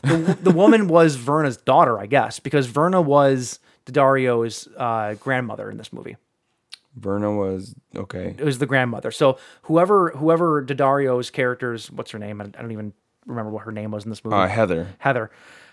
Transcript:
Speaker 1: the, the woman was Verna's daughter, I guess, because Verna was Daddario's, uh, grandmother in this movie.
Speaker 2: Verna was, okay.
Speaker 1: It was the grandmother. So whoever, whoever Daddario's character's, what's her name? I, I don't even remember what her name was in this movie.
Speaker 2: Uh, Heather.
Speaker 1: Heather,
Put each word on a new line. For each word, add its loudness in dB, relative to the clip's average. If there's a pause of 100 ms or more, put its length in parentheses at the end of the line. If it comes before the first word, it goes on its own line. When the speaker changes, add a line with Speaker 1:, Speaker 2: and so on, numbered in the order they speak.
Speaker 1:
the, 0
the 4
woman 6
was 6
Verna's -2
daughter, 2
I -10
guess, 0
because 0
Verna 2
was 2 (260)
Daddario's, 0 (100)
uh, -2
grandmother -6
in -12
this -20
movie. -14 (800)
Speaker 2:
Verna -4
was, -6 (200)
okay. -10
Speaker 1:
It -8
was -2
the -4
grandmother. -2
So 2 (260)
whoever, 4
whoever 2
Daddario's 0
character's, -4
what's -12
her -12
name? -10
I, -12
I -18
don't -10
even -10 (320)
remember -8
what -10
her -12
name -8
was -8
in -10
this -12
movie. 0
Speaker 2:
Uh, 4
Heather. 0 (120)
Speaker 1:
Heather, -2 (440)